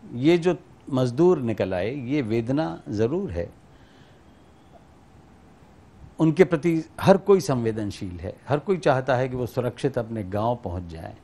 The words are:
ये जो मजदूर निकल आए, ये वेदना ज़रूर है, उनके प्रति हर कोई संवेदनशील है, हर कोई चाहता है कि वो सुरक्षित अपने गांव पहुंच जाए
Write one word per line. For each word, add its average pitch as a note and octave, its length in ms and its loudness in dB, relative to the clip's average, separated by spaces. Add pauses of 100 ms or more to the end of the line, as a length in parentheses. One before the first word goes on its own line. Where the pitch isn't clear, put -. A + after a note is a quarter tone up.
(120)
ये D3 260 4
जो E3+ 180 2 (340)
मजदूर C3+ 480 4
निकल G#2+ 360 -2
आए, G2 200 -2
ये C#3 280 -2
वेदना C3 680 -2
ज़रूर C3 420 -2
है, E2+ 280 -8 (2500)
उनके D#3+ 260 6
प्रति E3 400 0 (160)
हर G3 160 6
कोई F#3+ 240 4
संवेदनशील A2 800 -4
है, F#2 160 -8 (120)
हर C#3+ 100 0
कोई F#3+ 180 -2
चाहता C3 400 2
है C3 120 0
कि B2+ 80 -6
वो B2 100 -4
सुरक्षित B2+ 520 -2
अपने A2+ 260 -6
गांव G#2+ 400 -2
पहुंच F2+ 180 -6
जाए E2 420 -14